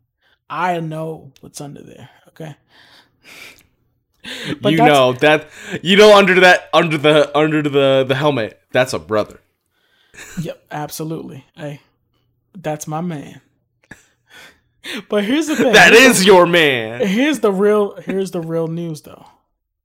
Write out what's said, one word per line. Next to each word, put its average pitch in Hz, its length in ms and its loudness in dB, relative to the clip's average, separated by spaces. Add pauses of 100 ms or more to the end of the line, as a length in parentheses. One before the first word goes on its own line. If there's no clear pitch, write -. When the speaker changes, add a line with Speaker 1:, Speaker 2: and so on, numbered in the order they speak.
(500)
Speaker 1:
I 170 300 -6
know 160 520 -12 (100)
what's - 200 -20
under 143 220 -18
there, - 260 -20 (200)
okay? 151 260 -20 (2000)
But - 100 0
Speaker 2:
You 160 60 0
Speaker 1:
that's - 100 4
Speaker 2:
know 131 260 4
that, 151 340 0 (340)
you 185 160 0
know, 208 200 8
under 185 240 4
that, 180 320 4
under 160 240 0
the, 147 400 2
under 156 260 0
the, 135 440 2
the 135 80 -2
helmet, 135 460 -4 (100)
that's 127 220 -2
a 98 60 -6
brother. 101 400 -6 (1040)
Speaker 1:
Yep, - 300 -12
absolutely. 151 760 -12 (100)
Hey, 147 260 -16 (760)
that's 151 300 -10
my 156 140 -10
man. 160 400 -12 (1700)
But 208 160 -2
here's 285 220 -2
the 302 80 -4
thing. 233 180 0
Speaker 2:
That 180 200 6
Speaker 1:
Here's 247 200 6
Speaker 2:
is 175 80 0
Speaker 1:
the, 185 40 0
Speaker 2:
your 185 220 6
man. 139 580 -2
Speaker 1:
here's 240 360 -2
the 214 100 0
real, 202 460 -2
here's 185 340 -8
the 175 100 -8
real 165 260 -6
news, 165 340 -10
though. - 240 -20 (600)